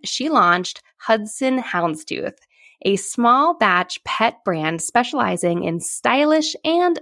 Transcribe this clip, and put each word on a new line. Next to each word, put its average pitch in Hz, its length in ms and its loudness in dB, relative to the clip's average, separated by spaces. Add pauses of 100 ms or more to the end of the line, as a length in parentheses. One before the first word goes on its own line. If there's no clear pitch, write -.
she - 260 -4
launched 180 520 2 (160)
Hudson 226 600 -2
Houndstooth, - 800 -4 (460)
a 196 120 2
small 254 600 2
batch 180 500 0
pet - 380 -2
brand 160 380 -2
specializing 190 840 0
in 170 180 -2
stylish 302 840 0
and 339 380 0